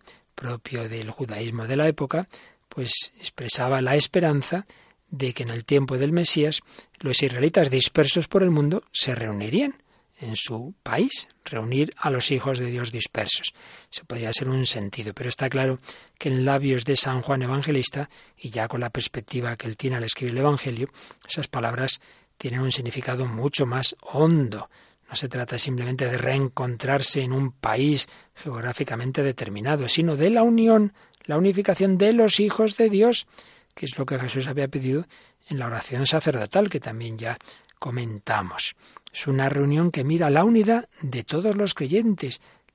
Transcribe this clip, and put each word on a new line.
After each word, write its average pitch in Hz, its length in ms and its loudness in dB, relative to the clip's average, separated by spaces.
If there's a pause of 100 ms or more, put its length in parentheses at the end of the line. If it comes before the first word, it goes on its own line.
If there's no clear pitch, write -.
(360)
propio 120 520 -8
del 110 220 -10
judaísmo 113 560 -8
de 127 100 -2
la 151 120 4
época, 156 400 -2 (420)
pues - 480 0
expresaba 127 640 0
la 131 140 2
esperanza 156 720 2 (420)
de 131 240 -4
que - 80 -8
en 120 80 -6
el 117 160 -8
tiempo 135 320 2
del 139 140 0
Mesías 160 500 2 (380)
los 131 240 0
israelitas 139 480 4
dispersos 139 560 2
por 190 160 4
el 185 80 4
mundo 151 400 2
se - 240 0
reunirían 117 680 -2 (380)
en 110 160 -8
su 123 480 -6
país, 180 460 0 (160)
reunir 120 520 -2
a 151 140 -2
los 127 180 2
hijos 131 300 0
de 123 80 -4
Dios 120 240 -6
dispersos. - 640 -4 (360)
Eso - 140 -12
podría 117 260 -8
ser 127 180 2
un 131 180 0
sentido, 104 480 -2
pero 123 140 -8
está 131 200 -2
claro 131 300 0 (400)
que 151 100 -4
en 131 160 2
labios 139 400 2
de 143 100 2
San 127 280 2
Juan 135 180 -2
Evangelista, 139 680 -2 (300)
y 123 140 -12
ya 110 160 -2
con 117 140 -6
la 117 100 -6
perspectiva 120 640 -6
que - 100 -12
él 110 120 -8
tiene 127 180 -4
al 120 80 -4
escribir 117 300 -4
el 127 80 -2
Evangelio, 135 480 0 (380)
esas - 200 -6
palabras 120 540 -4 (360)
tienen 123 220 -6
un 131 120 -2
significado 123 540 -4
mucho 123 400 -2
más 127 360 0
hondo. 139 680 2 (380)
No - 80 -8
se 131 140 -2
trata 123 280 -6
simplemente 127 480 -2
de 123 140 -2
reencontrarse 131 1040 0
en 127 100 -4
un 131 200 0
país 135 580 0 (260)
geográficamente 127 880 -6
determinado, 127 640 -2
sino 160 300 0
de 160 120 4
la 226 140 4
unión, 226 500 4 (300)
la 151 140 -2
unificación 190 600 2
de 208 160 4
los 220 260 6
hijos 208 380 2
de 226 120 6
Dios, 220 360 4 (480)
que - 120 -10
es 127 120 -8
lo 135 80 -2
que 131 140 -2
Jesús 131 280 -4
había 139 200 -2
pedido 135 400 -2 (400)
en 143 120 -4
la 123 80 -4
oración 120 380 -4
sacerdotal, 156 640 0
que 165 100 -4
también 113 380 -10
ya 117 220 -8 (400)
comentamos. 110 960 -6 (360)
Es - 140 -10
una 135 240 0
reunión 143 400 2
que 151 140 -4
mira 156 260 2
la 147 140 6
unidad 226 440 4 (140)
de 127 220 -6
todos 190 320 0
los 202 180 0
creyentes, 170 640 0 (360)